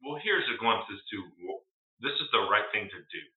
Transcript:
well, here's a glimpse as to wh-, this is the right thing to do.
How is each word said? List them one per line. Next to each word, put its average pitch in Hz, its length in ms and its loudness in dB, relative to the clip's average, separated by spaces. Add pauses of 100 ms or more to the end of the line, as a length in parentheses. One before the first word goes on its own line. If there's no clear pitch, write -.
well, 147 160 -6
here's 196 240 2
a 117 80 0
glimpse 113 320 2
as 101 240 -12
to 104 60 -8 (260)
wh-, 95 180 -8 (380)
this 139 240 -2
is - 80 -2
the 101 160 4
right 104 240 6
thing 104 160 -2
to 92 120 -12 (120)
do. - 120 -12 (140)